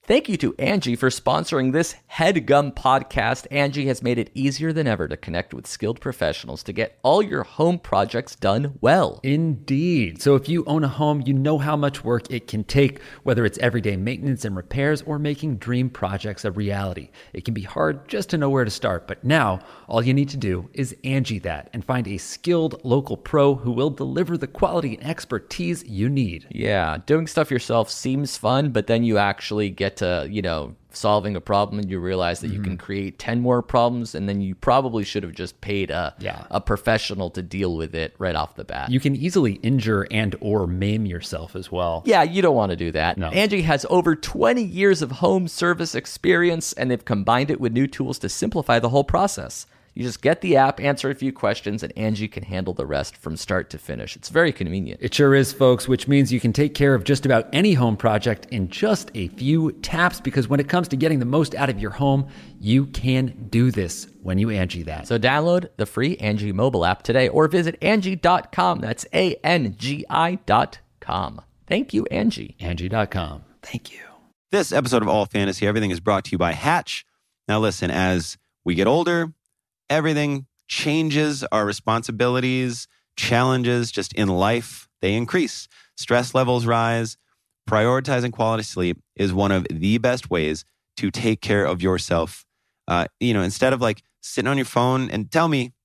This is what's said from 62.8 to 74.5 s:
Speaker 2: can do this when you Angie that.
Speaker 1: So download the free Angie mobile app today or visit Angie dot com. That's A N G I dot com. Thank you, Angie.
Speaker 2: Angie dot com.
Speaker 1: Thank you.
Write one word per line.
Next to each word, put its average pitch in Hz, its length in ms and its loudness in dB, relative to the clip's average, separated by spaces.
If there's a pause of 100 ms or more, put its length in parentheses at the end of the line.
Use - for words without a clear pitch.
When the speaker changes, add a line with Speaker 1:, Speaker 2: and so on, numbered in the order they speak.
Speaker 2:
can 131 640 -2
do 120 220 4
this 92 340 -4 (160)
when 92 160 0
you 110 120 2
Angie 90 340 -2
that. 80 240 -10
Speaker 1:
So 117 100 2
download 156 580 2
the 107 100 -2
free 139 320 -2
Angie 104 340 -2
mobile 101 320 2
app 92 180 0
today 127 260 2
or 156 200 4
visit 170 340 0
Angie 190 340 2
dot 180 360 2
com. 180 280 2
That's - 320 -6
A 180 300 2
N 147 340 2
G 139 320 -4
I 165 280 0 (100)
dot 113 320 2 (220)
com. - 400 -6 (260)
Thank 269 260 -2
you, 208 200 0
Angie. - 480 -2
Speaker 2:
Angie 87 280 -4
dot 107 220 0
com. 78 320 -6 (200)
Speaker 1:
Thank - 300 -12
you. - 80 -20 (520)